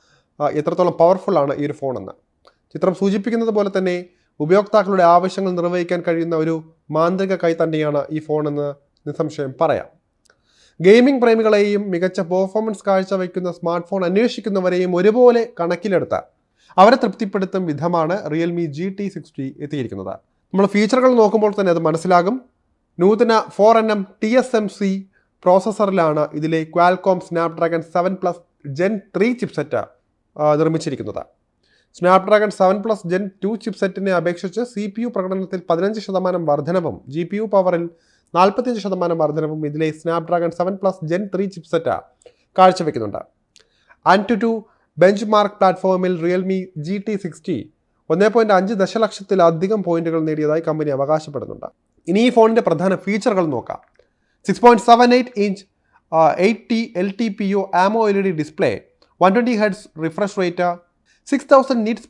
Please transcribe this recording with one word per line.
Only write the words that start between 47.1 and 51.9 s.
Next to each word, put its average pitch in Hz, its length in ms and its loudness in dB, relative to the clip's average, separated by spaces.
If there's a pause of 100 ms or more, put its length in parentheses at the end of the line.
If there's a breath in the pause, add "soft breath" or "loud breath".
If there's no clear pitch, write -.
സിക്സ്റ്റി 160 560 -8 (380)
ഒന്നേ 190 180 2
പോയിന്റ് 214 260 2
അഞ്ച് 190 200 2
ദശലക്ഷത്തിലധികം 190 1080 0
പോയിന്റുകൾ 165 380 -2
നേടിയതായി 156 480 -2
കമ്പനി 156 220 -2
അവകാശപ്പെടുന്നുണ്ട്. 139 760 -4 (420)